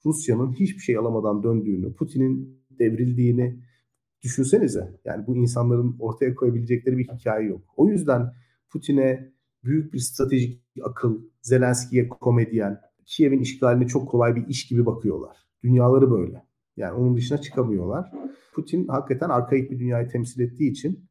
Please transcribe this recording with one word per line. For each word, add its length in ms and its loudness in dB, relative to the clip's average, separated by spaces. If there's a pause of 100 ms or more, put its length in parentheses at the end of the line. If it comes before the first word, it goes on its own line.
Rusya'nın 480 0
hiçbir 280 -2
şey 160 0
alamadan 460 -2
döndüğünü, 500 -2
Putin'in 680 -2 (180)
devrildiğini 840 2 (600)
düşünsenize. 840 0
Yani 220 -8
bu 100 0
insanların 640 2
ortaya 360 -2
koyabilecekleri 640 0
bir 100 -2
hikaye 400 -4
yok. 140 -6 (160)
O 100 6
yüzden 460 0 (380)
Putin'e 600 0 (300)
büyük 300 -2
bir 60 -6
stratejik 640 -2 (200)
akıl, 380 -4 (200)
Zelenski'ye 680 2
komedyen, 680 0 (260)
Kiev'in 340 2
işgaline 480 2
çok 220 -2
kolay 260 2
bir 120 -4
iş 200 -6
gibi 180 2
bakıyorlar. 520 -4 (260)
Dünyaları 480 6
böyle. 340 -2 (320)
Yani 160 -8
onun 220 2
dışına 220 -2
çıkamıyorlar. 720 -4 (440)
Putin 320 -4
hakikaten 420 -2
arkaik 420 0
bir 80 -8
dünyayı 280 -2
temsil 340 -4
ettiği 300 -2
için 400 -6